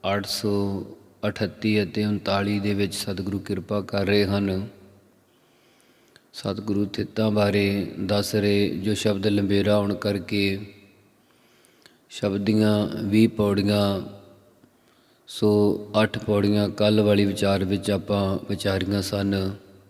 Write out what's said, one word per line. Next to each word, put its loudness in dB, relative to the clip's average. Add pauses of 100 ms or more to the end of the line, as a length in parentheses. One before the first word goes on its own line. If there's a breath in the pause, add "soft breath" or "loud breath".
ਅੱਠ 0
ਸੌ -2 (760)
ਅਠੱਤੀ -2 (120)
ਅਤੇ -2
ਉਨਤਾਲੀ 0
ਦੇ -2
ਵਿੱਚ -2
ਸਤਿਗੁਰੂ -6
ਕਿਰਪਾ -4
ਕਰ -2
ਰਹੇ 4
ਹਨ। 0 (1700 soft breath)
ਸਤਿਗੁਰੂ -4
ਥਿੱਤਾਂ -2
ਬਾਰੇ 2 (140)
ਦੱਸ -2
ਰਹੇ, 2
ਜੋ -2
ਸ਼ਬਦ 0
ਲੰਬੇਰਾ 2
ਹੋਣ 0
ਕਰਕੇ -2 (1500 soft breath)
ਸ਼ਬਦ -2
ਦੀਆਂ 2 (140)
ਵੀਹ 4
ਪੌੜੀਆਂ, 0 (1300 soft breath)
ਸੋ 2 (520)
ਅੱਠ 0
ਪੌੜੀਆਂ 2
ਕੱਲ੍ਹ 4
ਵਾਲੀ 4
ਵਿਚਾਰ 0
ਵਿੱਚ -2
ਆਪਾਂ 0 (100)
ਵਿਚਾਰੀਆਂ -2
ਸਨ। -2 (380)